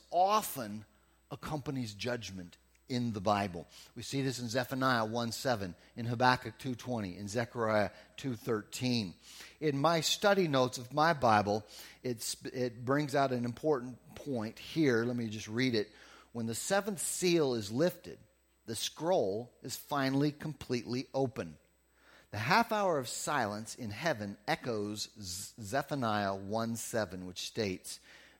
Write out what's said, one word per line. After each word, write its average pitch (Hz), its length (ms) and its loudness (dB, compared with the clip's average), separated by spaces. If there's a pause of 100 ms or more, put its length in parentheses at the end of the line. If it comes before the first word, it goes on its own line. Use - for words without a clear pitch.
(120)
often 147 760 2 (460)
accompanies 135 640 -6
judgment 98 640 -6 (320)
in 123 240 0
the 104 80 -4
Bible. 98 460 2 (280)
We 117 80 -10
see 135 180 -2
this 131 160 -2
in 120 120 -6
Zephaniah 127 560 2
one 117 260 -2
seven, 101 420 -2 (220)
in 117 100 -6
Habakkuk 123 540 4
two 131 160 -4
twenty, 107 420 -4
in 101 100 -8
Zechariah 110 600 2 (260)
two 131 200 -6
thirteen. 113 800 -2 (440)
In 147 200 0
my 160 220 4
study 196 460 4
notes 131 300 4
of 123 160 -12
my 156 200 6
Bible, 107 520 4 (380)
it's, 123 320 -4 (100)
it 123 400 -4
brings 139 300 2
out 139 160 4
an 120 140 0
important 123 520 0 (160)
point 113 460 -6
here. 127 460 4
Let 123 100 0
me 120 120 -2
just 107 200 -8
read 120 260 0
it. 107 160 0 (440)
"When 117 120 -4
the 113 100 -2
seventh 196 440 0
seal 170 540 2
is 107 180 -4
lifted, 135 460 0 (480)
the 113 100 -6
scroll 123 760 -2 (100)
is 135 140 -8
finally 139 560 0
completely 131 840 -6
open. 117 440 -2 (720)
The 104 60 -6
half 185 340 4
hour 196 260 2
of 127 100 -2
silence 110 680 -2
in 107 160 -8
heaven 104 440 -2 (120)
echoes 107 640 -4 (120)
Z-, 92 400 -10
Zephaniah 110 720 0
one 110 420 -2
seven, 92 520 -4
which - 200 -8
states, - 520 -4 (400)